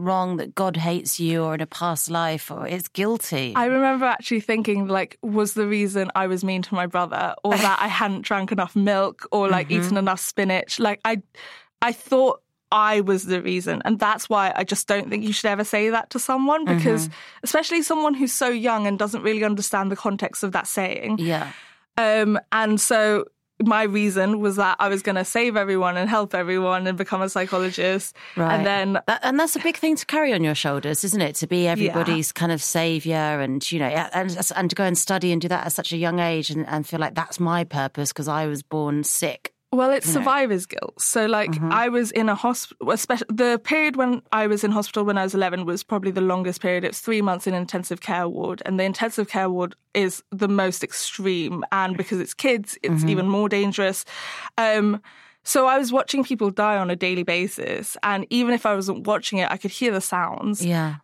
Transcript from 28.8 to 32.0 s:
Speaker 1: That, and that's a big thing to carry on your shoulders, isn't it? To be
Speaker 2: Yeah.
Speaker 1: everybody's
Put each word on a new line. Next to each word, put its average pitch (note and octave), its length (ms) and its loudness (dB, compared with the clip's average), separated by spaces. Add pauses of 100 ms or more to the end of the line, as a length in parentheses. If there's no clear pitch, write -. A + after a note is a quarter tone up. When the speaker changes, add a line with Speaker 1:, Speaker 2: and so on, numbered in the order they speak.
Speaker 1:
That, A3+ 160 2
and C4 160 2
that's D#4+ 160 2
a C#4+ 40 -2
big E4 180 0
thing D#4 200 2
to - 80 -8
carry D4 280 2
on E3 100 2
your D3+ 120 2
shoulders, C#3+ 480 -2
isn't G3 180 0
it? D3+ 140 -2
To D#3 120 -2
be F3 180 2
Speaker 2:
Yeah. E3+ 60 4
Speaker 1:
everybody's E3+ 600 0